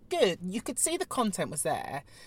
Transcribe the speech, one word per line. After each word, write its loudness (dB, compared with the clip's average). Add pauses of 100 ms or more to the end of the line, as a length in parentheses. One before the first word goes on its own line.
good. 4
You -2
could -6
see 2
the -2
content -2
was -6
there, -2 (240)